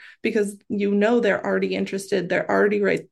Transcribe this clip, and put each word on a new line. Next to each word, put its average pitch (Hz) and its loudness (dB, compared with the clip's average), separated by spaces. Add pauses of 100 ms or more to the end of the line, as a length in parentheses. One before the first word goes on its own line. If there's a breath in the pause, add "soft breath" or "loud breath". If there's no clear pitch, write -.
(220 loud breath)
because 214 -2 (120)
you 202 -2
know 214 4
they're 202 0
already 190 -2
interested, 190 -4
they're 185 -2
already 202 2
right, 180 0